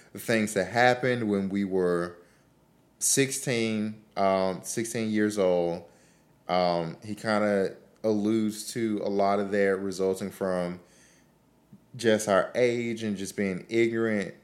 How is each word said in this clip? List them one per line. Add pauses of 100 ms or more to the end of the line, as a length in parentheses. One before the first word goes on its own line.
(140)
the
things
that
happened
when
we
were (800)
sixteen, (140)
um,
sixteen
years
old. (640)
Um,
he
kinda (280)
alludes
to
a
lot
of
that
resulting
from (1160)
just
our
age
and
just
being
ignorant. (100)